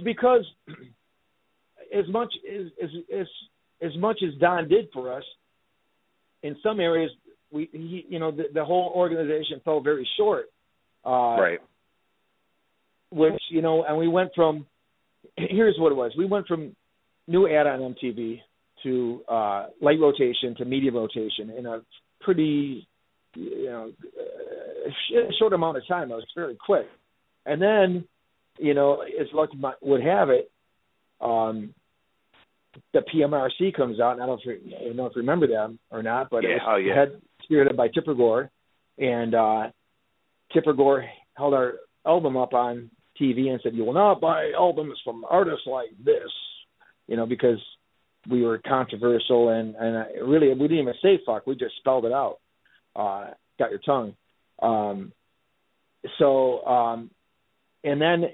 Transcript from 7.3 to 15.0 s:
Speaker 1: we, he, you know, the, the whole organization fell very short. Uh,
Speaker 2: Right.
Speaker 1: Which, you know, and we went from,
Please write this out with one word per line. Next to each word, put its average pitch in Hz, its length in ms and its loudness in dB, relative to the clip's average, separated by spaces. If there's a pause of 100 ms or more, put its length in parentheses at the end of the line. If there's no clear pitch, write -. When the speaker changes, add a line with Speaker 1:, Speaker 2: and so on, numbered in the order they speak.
Speaker 1:
we, 151 220 -6
he, 165 380 -12
you 175 80 -8
know, 160 120 -2
the, 151 220 -6
the 156 100 -2
whole 180 320 0
organization 156 680 -2
fell 156 160 0
very 135 260 0 (120)
short. 208 320 0 (540)
Uh, 120 360 2
Speaker 2:
Right. 87 200 2 (1500)
Speaker 1:
Which, 160 300 2 (100)
you 160 120 0
know, 160 260 2
and 151 80 -2
we 165 100 0
went 180 300 0
from, 156 300 2 (680)